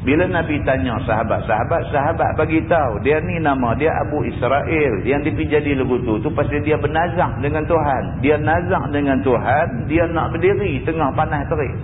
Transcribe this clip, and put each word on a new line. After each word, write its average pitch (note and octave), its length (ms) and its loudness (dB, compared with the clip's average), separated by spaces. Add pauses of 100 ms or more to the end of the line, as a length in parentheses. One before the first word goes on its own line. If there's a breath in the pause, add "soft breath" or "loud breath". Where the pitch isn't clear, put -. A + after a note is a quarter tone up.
Bila D3+ 160 4
Nabi E3 400 0
tanya C3 400 0
sahabat-sahabat, G#2+ 880 0
sahabat D3+ 480 0
bagi D#3+ 320 2
tahu, B2 320 0
dia D3 160 2
ni E3 240 -4
nama B2+ 320 2
dia D3+ 160 0 (160)
Abu D3 160 -2
Israel. C#3+ 720 0 (100)
Yang C3+ 240 0
dia D#3 80 -2
pergi D3+ 160 -2
jadi D3 200 2 (120)
legutu A#2+ 400 0
tu D#3 80 -2
pasal C#3+ 320 -2
dia D3 160 0
bernazar D#3+ 640 0
dengan D3+ 240 -2
Tuhan. D3 360 0 (200)
Dia D3 160 4
nazar E3+ 500 0
dengan C#3+ 300 0
Tuhan, B2+ 480 2 (240)
dia E3 160 4
nak D#3 240 -2
berdiri F#3+ 560 0
tengah D#3+ 240 0
panas D3+ 400 0
terik. D#3 320 -2